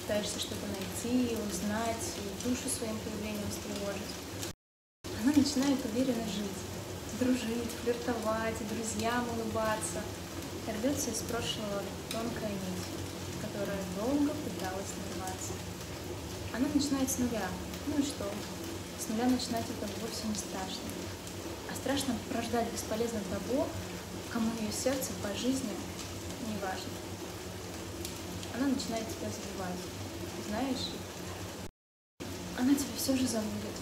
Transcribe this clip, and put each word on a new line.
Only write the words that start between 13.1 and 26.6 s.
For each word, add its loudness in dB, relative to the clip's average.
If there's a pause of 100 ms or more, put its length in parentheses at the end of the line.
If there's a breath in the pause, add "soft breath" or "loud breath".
которая -2 (160)
долго 4
пыталась -2
нарваться. -4 (1040)
Она 4
начинает 4
с 2
нуля. 2 (380)
Ну 2
и 8
что? 2 (720)
С -4
нуля 4
начинать 4
это -2
вовсе -4
не 2
страшно. -4 (840)
А -4
страшно 2 (160)
прождать 2
бесполезно 0 (100)
того, 2 (640)
кому 4 (120)
ее 0
сердце 2 (100)
по 0
жизни 2 (720)
не -2